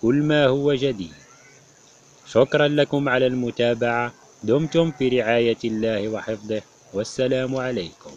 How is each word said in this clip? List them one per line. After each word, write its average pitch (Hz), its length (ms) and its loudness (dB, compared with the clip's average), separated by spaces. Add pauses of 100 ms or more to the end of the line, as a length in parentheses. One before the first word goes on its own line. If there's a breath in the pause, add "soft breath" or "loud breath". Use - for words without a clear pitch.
كل 117 140 2
ما 151 300 4
هو 139 280 2
جديد. 120 400 -4 (1120)
شكرا 143 400 2
لكم 143 420 0
على 127 180 2
المتابعة، 120 840 -2 (300)
دمتم 156 480 2
في 127 300 0
رعاية 117 440 2
الله 110 420 -2
وحفظه، 107 540 -6 (320)
والسلام 127 640 -2
عليكم. 127 600 -6